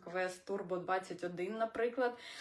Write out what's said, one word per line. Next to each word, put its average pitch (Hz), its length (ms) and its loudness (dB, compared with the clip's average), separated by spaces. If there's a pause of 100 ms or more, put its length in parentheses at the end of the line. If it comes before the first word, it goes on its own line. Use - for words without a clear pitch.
квест 185 460 0
Turbo 185 280 0
двадцять 185 460 0
один, 180 340 -2
наприклад, 240 600 2 (220)